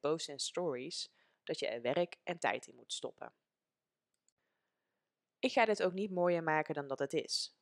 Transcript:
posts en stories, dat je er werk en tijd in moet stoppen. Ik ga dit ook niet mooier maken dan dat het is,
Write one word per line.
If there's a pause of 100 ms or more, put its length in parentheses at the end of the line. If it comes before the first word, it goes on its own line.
posts
en
stories, (320)
dat
je
er
werk
en
tijd
in
moet
stoppen. (2000)
Ik
ga
dit
ook
niet
mooier
maken
dan
dat
het
is,